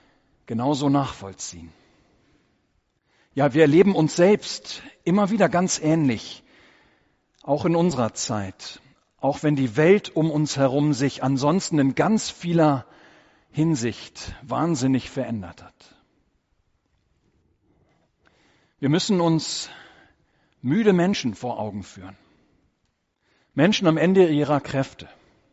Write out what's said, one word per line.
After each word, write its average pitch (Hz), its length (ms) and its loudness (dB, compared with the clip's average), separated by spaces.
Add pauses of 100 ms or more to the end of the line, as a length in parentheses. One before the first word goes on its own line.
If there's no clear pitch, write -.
(460)
genauso 135 420 -2
nachvollziehen. 98 840 -6 (1600)
Ja, 135 200 0
wir 160 80 6
erleben 180 320 6
uns 156 220 0
selbst - 640 0 (220)
immer 185 260 2
wieder 196 180 2
ganz 180 320 -2
ähnlich, 151 640 -2 (1000)
auch 139 220 -2
in 170 100 2
unserer 143 380 0
Zeit, - 680 -8 (400)
auch 139 240 -4
wenn 147 100 2
die 127 220 -2
Welt 180 400 2
um 160 120 2
uns 151 280 -2
herum 143 360 2
sich 135 300 -2
ansonsten 143 560 0
in 135 160 2
ganz 190 360 0
vieler 156 540 0 (680)
Hinsicht 139 920 -4
wahnsinnig 131 680 -2
verändert 117 540 -10
hat. - 320 -20 (2750)
Wir 139 80 0
müssen 175 320 2
uns 165 500 -2 (920)
müde 196 300 2
Menschen 175 440 0
vor 113 240 -8
Augen 104 240 -8
führen. 95 320 -20 (1400)
Menschen 190 320 2
am 160 120 4
Ende 185 300 6
ihrer 147 320 0
Kräfte. - 480 -6 (440)